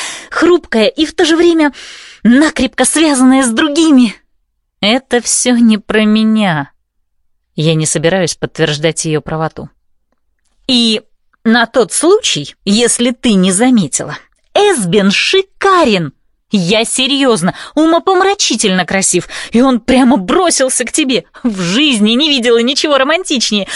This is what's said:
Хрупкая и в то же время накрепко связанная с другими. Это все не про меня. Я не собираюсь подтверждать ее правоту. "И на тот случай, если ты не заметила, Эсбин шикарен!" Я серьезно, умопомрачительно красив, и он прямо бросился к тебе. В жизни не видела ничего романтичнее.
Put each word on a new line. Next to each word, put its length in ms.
Хрупкая 580
и 180
в 80
то 120
же 120
время 360
накрепко 640
связанная 580
с 60
другими. 640
Это 400
все 360
не 200
про 280
меня. 680
Я 200
не 100
собираюсь 500
подтверждать 680
ее 160
правоту. 480
"И 340
на 220
тот 260
случай, 640
если 460
ты 220
не 180
заметила, 680
Эсбин 580
шикарен!" 1040
Я 340
серьезно, 720
умопомрачительно 1120
красив, 440
и 100
он 180
прямо 380
бросился 640
к 80
тебе. 320
В 180
жизни 500
не 180
видела 320
ничего 360
романтичнее. 800